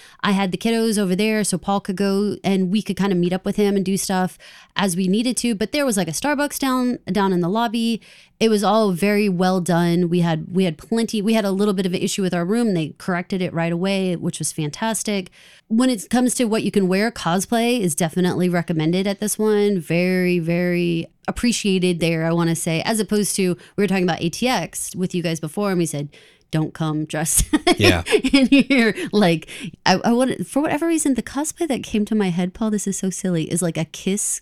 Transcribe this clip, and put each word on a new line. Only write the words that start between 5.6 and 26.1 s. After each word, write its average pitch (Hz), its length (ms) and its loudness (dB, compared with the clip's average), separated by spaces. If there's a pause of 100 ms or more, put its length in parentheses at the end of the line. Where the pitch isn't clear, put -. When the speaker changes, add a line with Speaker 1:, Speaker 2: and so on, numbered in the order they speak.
Speaker 1:
there 285 140 0
was, 226 100 0
like, 185 100 0
a 160 60 -6
Starbucks 285 460 -2
down, 254 400 0 (120)
down 190 220 2
in 175 80 2
the 170 80 0
lobby. 226 540 -2 (360)
It 226 120 4
was 208 120 2
all 208 300 4
very 202 340 2
well 185 360 2
done. 170 480 2
We 175 100 2
had, 165 340 -2
we 190 100 2
had 160 120 -2
plenty. 226 460 -2
We 220 100 2
had 220 140 2
a 196 40 0
little 202 220 0
bit 190 140 -2
of 180 80 -2
an - 80 -4
issue - 180 -2
with 180 140 0
our 175 100 0
room. 214 300 2
They 160 240 -2
corrected 180 420 -4
it 180 140 -4
right 165 180 0
away, 190 440 0
which 165 220 -6
was 156 140 -6
fantastic. 196 760 -4 (380)
When 240 200 2
it 233 220 -4
comes 247 240 2
to 247 100 0
what 220 180 0
you 175 80 0
can 190 180 2
wear, 196 220 2
cosplay 233 680 0
is 175 140 0
definitely 180 560 0
recommended 170 560 0
at 202 120 -4
this 208 200 -4
one. 208 420 2
Very, 180 580 0
very 175 680 0 (200)
appreciated 190 720 0
there, 165 260 0
I 165 60 0
wanna 170 220 2
say, 160 280 -2
as 220 180 -2
opposed 208 360 -2
to, 180 200 0 (200)
we 202 60 0
were 202 60 2
talking 185 160 2
about 165 160 -2
A 170 80 -2
T - 180 -4
X 214 480 -4
with 180 200 -4
you 175 80 -2
guys 165 180 -4
before, 196 300 -4
and 185 80 0
we 170 80 2
said, 143 240 -6 (420)